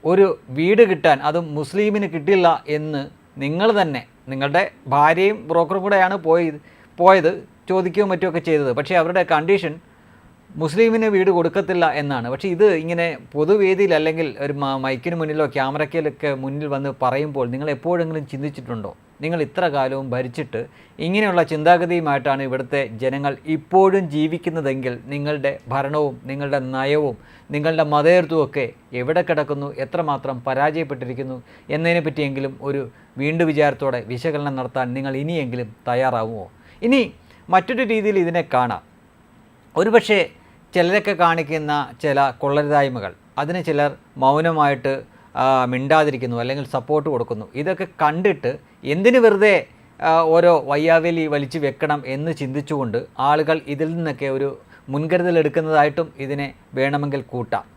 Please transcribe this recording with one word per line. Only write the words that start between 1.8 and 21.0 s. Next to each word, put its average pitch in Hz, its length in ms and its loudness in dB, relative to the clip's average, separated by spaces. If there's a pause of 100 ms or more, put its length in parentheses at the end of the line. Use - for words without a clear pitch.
കിട്ടില്ല 165 640 2
എന്ന് 151 400 -4 (300)
നിങ്ങൾ 190 440 0
തന്നെ, 143 240 -4 (220)
നിങ്ങളുടെ 139 420 -2 (160)
ഭാര്യയും 165 640 2
ബ്രോക്കറും 170 340 0
കൂടെയാണ് 190 340 2
പോയത്, 160 440 0 (380)
പോയത് 175 560 4 (140)
ചോദിക്കുകയും 185 400 0
മറ്റുമൊക്കെ 175 300 -2
ചെയ്തത്. 147 340 0
പക്ഷേ 143 220 -2
അവരുടെ 175 380 2
കണ്ടീഷൻ 165 480 0 (760)
മുസ്ലിമിന് 220 500 2
വീട് 196 240 4
കൊടുക്കത്തില്ല 170 600 2
എന്നാണ്. 135 400 -4
പക്ഷേ 135 180 -6
ഇത് 180 160 2
ഇങ്ങനെ 170 540 0 (140)
പൊതുവേദിയിൽ 190 600 2
അല്ലെങ്കിൽ 156 440 0
ഒരു 143 140 -6
മ-, 139 240 -4
മൈക്കിന് 131 380 -4
മുന്നിലോ 156 320 -2
ക്യാമറയ്ക്കൊക്കെ 147 880 -2
മുന്നിൽ 135 320 -8
വന്ന് 139 360 -4
പറയുമ്പോൾ 135 460 -2
നിങ്ങൾ 139 220 -6
എപ്പോഴെങ്കിലും 160 580 -2
ചിന്തിച്ചിട്ടുണ്ടോ? 123 680 -8 (240)
നിങ്ങൾ 160 220 -2
ഇത്ര 180 220 -2
കാലവും 135 460 -2
ഭരിച്ചിട്ട് 127 560 -6 (320)
ഇങ്ങനെയുള്ള 180 440 0